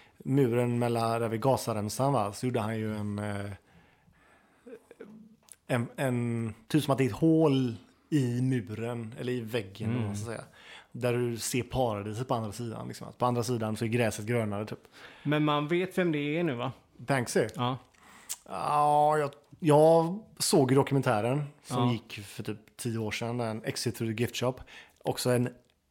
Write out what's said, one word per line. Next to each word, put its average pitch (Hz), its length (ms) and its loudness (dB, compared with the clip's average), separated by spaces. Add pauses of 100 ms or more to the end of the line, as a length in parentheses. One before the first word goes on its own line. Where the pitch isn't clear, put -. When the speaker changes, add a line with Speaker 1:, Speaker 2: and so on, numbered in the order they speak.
(240)
Speaker 1:
muren 120 540 2
mellan, 117 420 0
där 117 80 0
vid 110 140 -4
Gazaremsan, 120 720 0
va? 104 200 0
Så 127 140 -6
gjorde 120 140 -2
han 110 180 -2
ju 107 180 -4
en, 104 220 -6
eh, 101 320 -6 (2250)
en, 120 200 0 (100)
en, 120 580 -2 (140)
typ 151 160 2
som 139 80 2
att 123 60 0
det 135 60 4
är 123 40 4
ett 104 40 -6
hål 147 640 4 (360)
i 123 320 2
muren, 113 800 -4
eller 123 120 -4
i 123 80 -4
väggen, 110 500 -4
Speaker 2:
Mm. 110 100 0
Speaker 1:
om 110 60 -2
man 101 100 -4
ska 104 100 -6
säga. 113 180 -10 (480)
Där 123 200 0
du 120 260 0
ser 120 240 -2
paradiset 110 680 -4
på 123 60 0
andra 110 180 -4
sidan, 117 360 -8
liksom. - 200 -14
Att - 100 -14
på 123 80 2
andra 120 160 2
sidan 110 340 -2
så 117 80 -4
är 113 40 0
gräset 110 380 0
grönare, 107 400 -2
typ. - 120 -10 (440)
Speaker 2:
Men 151 220 2
man 147 240 0
vet 175 300 -2
vem 175 140 2
det 147 60 0 (200)
är 175 60 0
nu, 147 100 -2
va? 120 180 -4 (240)
Speaker 1:
Banksy? 127 580 0
Speaker 2:
Ja. 123 240 -2 (680)
Speaker 1:
Ja, 147 720 4
jag, 143 120 0 (300)
jag 165 580 8 (200)
såg 139 320 4
ju 131 60 4
dokumentären 131 680 2 (200)
som 123 220 -2
Speaker 2:
Ja. 123 60 2
Speaker 1:
gick - 320 -8
för - 180 -12
typ 107 160 -8 (180)
tio 113 220 -4
år 107 120 -4
sedan, 117 300 -4
en 110 240 -4
Exit - 320 -4
through 113 200 -4
the 117 60 0
Gift - 140 -2
Shop. 123 180 0 (500)
Också - 260 0
en, 123 180 2 (420)